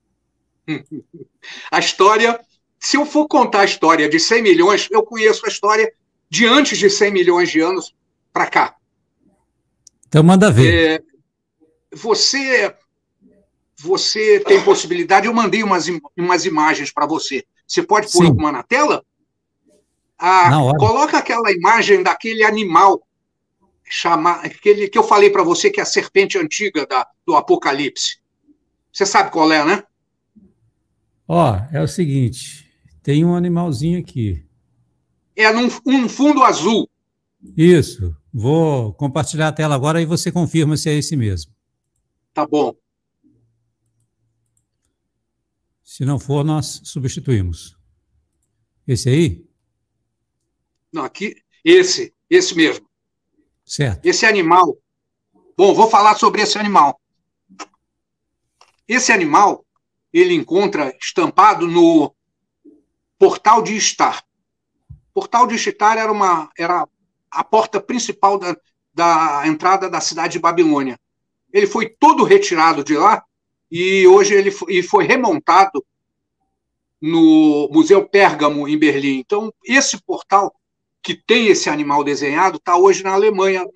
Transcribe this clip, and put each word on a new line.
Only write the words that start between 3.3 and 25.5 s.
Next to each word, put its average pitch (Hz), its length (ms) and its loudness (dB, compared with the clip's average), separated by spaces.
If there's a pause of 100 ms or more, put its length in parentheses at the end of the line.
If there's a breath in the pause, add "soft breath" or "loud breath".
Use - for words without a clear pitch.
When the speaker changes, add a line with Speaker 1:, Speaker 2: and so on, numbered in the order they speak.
Speaker 1:
a 196 40 4
história 160 420 2
de 156 140 0
cem 233 220 0
milhões, 185 480 2
eu 220 120 0
conheço 220 440 -2
a - 20 -6
história 220 420 -2 (380)
de 196 180 0
antes 262 300 2
de 190 140 2
cem 202 200 0
milhões 175 400 0
de 160 100 -2
anos 175 340 -4 (380)
pra 180 140 -4
cá. - 300 -4 (1300)
Speaker 2:
Então 151 160 2
manda 185 280 6
ver. 160 500 4
Speaker 1:
É, - 20 -20 (920)
você, 233 800 -4 (1000)
você 202 640 0
tem 196 220 2
possibilidade, 185 640 0
eu 233 60 -4
mandei 220 300 -2
umas 175 260 -2
im-, 170 140 -8 (140)
umas 175 280 -2
imagens 151 480 -4
pra 147 140 -4
você. 147 380 -8 (220)
Você - 160 -4
pode 208 280 -2
pôr 175 120 2
Speaker 2:
Sim. 175 40 6
Speaker 1:
alguma 147 260 0
na 123 100 -10
tela? 262 400 -2 (1160)
Ah, 180 320 4
Speaker 2:
Na 151 120 4
hora. 139 160 2
Speaker 1:
coloca 269 380 0
aquela 233 360 -2
imagem 196 500 2
daquele 220 400 -4
animal, 196 640 2 (800)
chama-, 170 580 -2
aquele 202 460 -2
que 233 100 -6
eu 214 60 4
falei 202 260 4
pra 190 140 0
você, 175 260 0